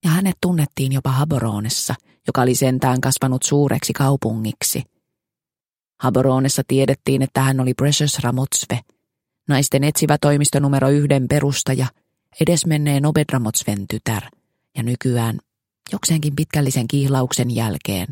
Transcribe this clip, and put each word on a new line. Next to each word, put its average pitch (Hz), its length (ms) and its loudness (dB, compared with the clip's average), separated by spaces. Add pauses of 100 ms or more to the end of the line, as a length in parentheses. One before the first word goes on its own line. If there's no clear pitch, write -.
Ja 175 60 0
hänet 180 320 2
tunnettiin 156 500 0
jopa 135 200 -2
Haboronessa, 123 840 -2 (320)
joka - 140 0
oli 127 140 2
sentään 127 460 2
kasvanut 131 420 -2
suureksi 143 500 0
kaupungiksi. 120 880 -2 (1200)
Haboronessa 131 640 2
tiedettiin, 135 540 2
että 135 200 0
hän 135 180 2
oli 127 140 0
Precious 143 460 0
Ramotsve, 127 600 -2 (680)
naisten 143 360 2
etsivä 147 340 2
toimisto 143 420 2
numero 139 300 2
yhden 143 380 2
perustaja, 135 600 0 (520)
edesmenneen 151 680 2
Obed 151 260 2
Ramotsven 107 560 -2
tytär, 107 360 -4 (540)
ja 123 60 -4
nykyään, 120 560 -2 (520)
jokseenkin 151 440 -2
pitkällisen 135 520 -2
kihlauksen 131 680 0
jälkeen 101 560 -4